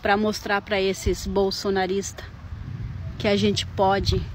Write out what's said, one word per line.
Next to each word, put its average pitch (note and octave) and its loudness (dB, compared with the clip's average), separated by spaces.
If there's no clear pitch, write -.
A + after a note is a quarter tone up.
pra G3+ 4
mostrar G#3 0
pra G3+ -2
esses F#3+ 0
bolsonaristas F#3+ 0
que A3+ 0
a G3+ 6
gente G3+ 2
pode F#3+ 2